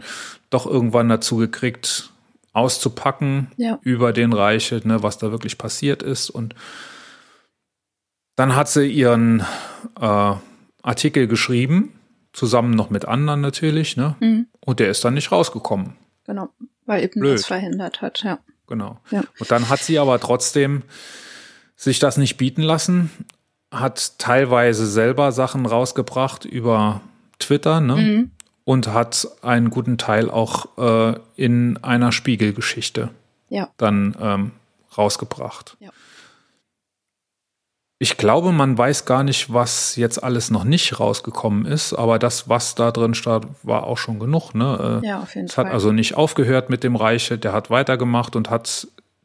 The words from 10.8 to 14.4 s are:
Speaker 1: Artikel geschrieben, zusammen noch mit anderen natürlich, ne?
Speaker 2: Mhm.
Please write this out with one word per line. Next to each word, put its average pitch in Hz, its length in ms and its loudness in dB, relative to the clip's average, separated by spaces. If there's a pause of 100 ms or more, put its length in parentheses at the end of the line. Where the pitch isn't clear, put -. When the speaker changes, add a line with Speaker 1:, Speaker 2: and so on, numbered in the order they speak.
Speaker 1:
Artikel 131 460 0
geschrieben, 131 680 2 (400)
zusammen 120 380 2
noch 110 180 2
mit 101 160 -2
anderen 143 360 0
natürlich, 151 560 -2
ne? 143 240 0
Speaker 2:
Mhm. 226 260 2 (140)